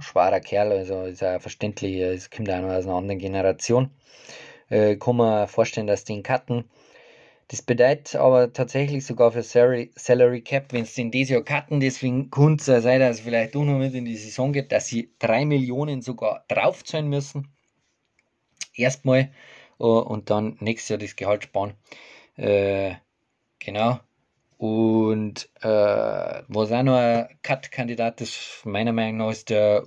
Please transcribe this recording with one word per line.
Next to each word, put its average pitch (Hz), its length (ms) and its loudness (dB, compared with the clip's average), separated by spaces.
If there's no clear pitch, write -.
schwacher 95 400 0
Kerl, 104 320 -2
also 95 300 -4
ist 92 200 -10
auch 92 200 -2
verständlich, 101 540 -6
er 92 160 -2
ist, 92 180 -10
kommt 107 180 -8
auch 92 120 -2
noch 92 100 -4
aus 92 160 -2
einer 95 80 -4
anderen 95 240 -4
Generation. 98 720 0
Äh, 107 260 2
kann 120 200 0
man 110 300 2
vorstellen, 113 400 -2
dass 101 180 -2
die 110 100 -8
ihn 104 80 -10
cutten. 123 480 -4
Das - 120 -12
bedeutet 127 560 2
aber 131 360 4
tatsächlich 135 520 -4
sogar 117 260 4
für 117 120 -6
Salary, 123 520 2
Salary 123 460 4
Cap, 139 320 -6
wenn's 117 220 -4
den 117 160 -4
dieses 127 220 0
Jahr 117 120 2
cutten, 143 360 -2
deswegen 135 500 -2
kann's 147 360 4
ja 127 140 6
sein, 127 200 4
dass 123 180 2
es 107 40 -16
vielleicht 117 320 -2
doch 147 100 0
noch 143 120 2
mit 135 160 -2
in 127 140 -6
die 117 100 -8
Saison 123 380 -4
geht, 139 180 -4
dass 107 140 0
sie 117 320 -6
drei 117 260 0
Millionen 139 560 -2
sogar 113 480 -6
draufzahlen 147 600 -2
müssen. 143 400 -6
Erstmal, 131 560 2
äh, - 40 -6
und 113 460 2
dann 107 300 -2
nächstes 110 280 -6
Jahr 107 100 -2
das 101 160 -12
Gehalt 101 300 -2
sparen. 101 300 -6
Äh, 98 580 0
genau. 113 420 -2
Und, 110 920 0
äh, - 60 -6
was 104 1080 0
auch 120 100 2
noch 131 140 4
ein 117 320 2
Cut-Kandidat 120 800 -4
ist, - 420 -12
meiner 110 280 -2
Meinung 110 260 -2
nach, 110 140 -2
ist - 180 -10
der 107 360 4